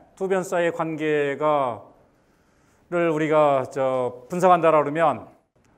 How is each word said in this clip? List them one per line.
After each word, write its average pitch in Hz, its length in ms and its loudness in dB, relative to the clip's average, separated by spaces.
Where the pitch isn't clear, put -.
두 190 120 -6
변수 185 220 -2
사이의 170 220 0
관계가, 147 1080 -2
를 170 220 -2
우리가 151 600 2
저 131 600 -4
분석한다라 170 520 4
그러면 143 460 -2